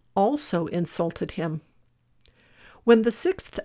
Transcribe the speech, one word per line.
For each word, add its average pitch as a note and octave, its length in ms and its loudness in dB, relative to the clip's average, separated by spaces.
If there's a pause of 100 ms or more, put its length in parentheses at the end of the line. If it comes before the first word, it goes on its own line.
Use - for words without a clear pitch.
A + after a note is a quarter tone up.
(160)
also G3 520 0
insulted E3+ 640 -4
him. D#3+ 300 -6 (1200)
When A#3 180 6
the A#3 80 0
sixth - 540 -4